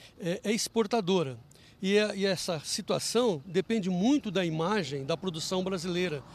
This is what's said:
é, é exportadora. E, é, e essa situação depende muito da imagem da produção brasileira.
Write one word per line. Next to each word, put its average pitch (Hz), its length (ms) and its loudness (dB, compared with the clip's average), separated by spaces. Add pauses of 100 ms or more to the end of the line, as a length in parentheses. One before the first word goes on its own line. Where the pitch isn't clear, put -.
(180)
é, 175 240 -4
é 202 100 0
exportadora. 190 840 0 (420)
E, 196 180 4
é, 214 180 2
e 196 80 0
essa 185 360 -2
situação 196 840 0
depende 190 460 0
muito 214 400 2
da 180 140 0
imagem 160 600 0
da 151 100 0
produção 185 480 -2
brasileira. 180 600 -2 (120)